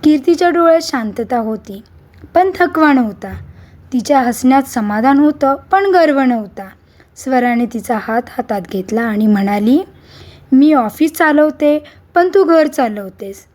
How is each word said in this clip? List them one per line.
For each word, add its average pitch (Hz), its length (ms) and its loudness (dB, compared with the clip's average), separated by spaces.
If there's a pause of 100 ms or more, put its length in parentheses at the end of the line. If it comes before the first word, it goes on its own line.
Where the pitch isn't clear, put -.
कीर्तीच्या 320 460 2
डोळ्यात 330 340 2
शांतता 233 540 -6
होती, 214 440 -8 (540)
पण 370 200 2
थकवा 311 380 0
नव्हता. 214 440 -4 (560)
तिच्या 262 280 0
हसण्यात 254 420 0
समाधान 226 560 0
होतं, 294 360 2 (160)
पण 392 140 2
गर्व 320 340 2
नव्हता. 220 480 -4 (480)
स्वराने 240 500 -2
तिचा 226 360 -6
हात 226 260 -4
हातात 214 340 -6 (100)
घेतला 202 300 -4
आणि 214 260 -2
म्हणाली, 208 520 2 (720)
"मी 285 220 4
ऑफिस 285 400 0
चालवते, 302 720 0 (320)
पण 349 140 2
तू 381 140 2
घर 320 240 2
चालवतेस. 208 880 -8